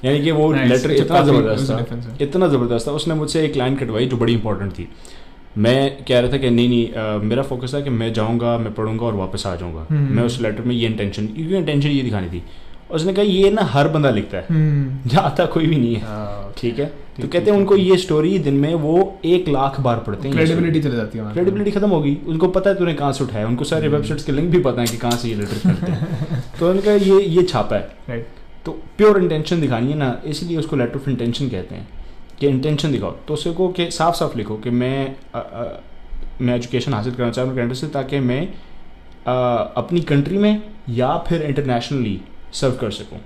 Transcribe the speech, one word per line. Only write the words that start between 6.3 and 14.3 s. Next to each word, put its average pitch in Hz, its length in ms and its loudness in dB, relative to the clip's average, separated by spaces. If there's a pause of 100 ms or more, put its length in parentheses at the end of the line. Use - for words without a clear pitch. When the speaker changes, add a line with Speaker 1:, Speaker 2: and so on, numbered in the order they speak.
Speaker 1:
था 139 60 0
कि 135 120 2
नहीं, 120 200 4
नहीं, 117 240 2
अ, 107 240 -2
मेरा 113 260 0
फोकस 131 300 -6
था 143 80 -2
कि 139 80 -4
मैं 113 240 0
जाऊँगा, 117 440 0
मैं 107 160 -4
पढ़ूँगा 110 320 -2
और 113 80 -2
वापस 95 320 -4
आ 92 100 -4
जाऊँगा। 82 360 -8
Speaker 2:
हम्म। 143 240 2
Speaker 1:
मैं 117 80 4
उस 120 180 0
लेटर 107 200 -2
में 123 140 0
ये 117 120 0
इंटेंशन, 107 400 -2
क्योंकि 160 300 -2
इंटेंशन 151 320 2
ये 139 140 2
दिखानी 104 240 -2
थी। 85 160 -8 (480)
उसने 170 220 0
कहा, 202 120 2
"ये 196 260 4
ना 214 100 2
हर 143 260 2
बंदा 151 220 2
लिखता 104 280 -2